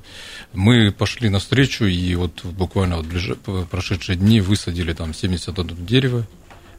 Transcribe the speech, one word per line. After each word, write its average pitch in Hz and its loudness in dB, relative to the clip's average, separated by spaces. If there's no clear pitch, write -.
Мы 104 6
пошли 110 -2
навстречу, 120 2
и 90 0
вот 87 -4
буквально 90 -2
вот 80 -4
ближе, 87 -4
п-, 92 -6
прошедшие 92 -4
дни 104 6
высадили 87 -2
там 80 -6
семьдесят 92 -4
одно 85 -6
дерево 120 0